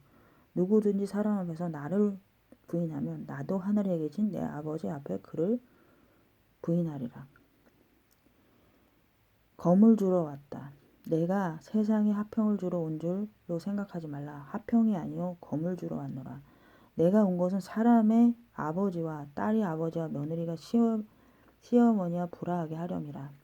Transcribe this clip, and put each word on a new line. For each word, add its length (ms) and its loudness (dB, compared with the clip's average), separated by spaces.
누구든지 500 2
사랑 340 -2
앞에서 300 -4
나를 480 0
부인하면 600 -4
나도 320 -4
하늘에 400 0
계신 320 -2
내 100 -4
아버지 480 -6
앞에 300 -8
그를 420 -2
부인하리라. 640 -4
검을 400 6
주러 280 2
왔다. 480 -12
내가 540 0
세상에 500 2
화평을 460 0
주러 220 -2
온 200 -2
줄로 600 -4
생각하지 480 -6
말라. 320 -10
화평이 480 0
아니요 420 -6
검을 380 -4
주러 200 -6
왔노라. 440 -10
내가 280 6
온 140 2
것은 240 0
사람의 760 6
아버지와 840 -4
딸이 280 0
아버지와 460 -2
며느리가 480 -4
시어-, 460 2
시어머니와 640 4
불화하게 500 -4
하렴이라. 560 -8